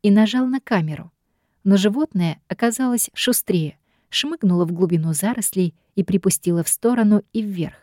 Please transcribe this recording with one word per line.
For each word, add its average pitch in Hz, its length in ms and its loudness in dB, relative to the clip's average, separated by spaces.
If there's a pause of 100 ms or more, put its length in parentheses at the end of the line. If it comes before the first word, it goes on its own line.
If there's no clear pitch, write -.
И 208 80 2
нажал 220 360 4
на 254 140 -2
камеру. 156 520 -4 (520)
Но 196 120 4
животное 202 680 0
оказалось 233 680 -2
шустрее, 180 640 -2 (320)
шмыгнуло 196 580 0
в 170 60 -4
глубину 165 420 0
зарослей 190 600 -2 (220)
и 190 80 0
припустило 175 580 0
в - 60 -4
сторону 214 640 2
и 226 100 -4
вверх. 185 400 -6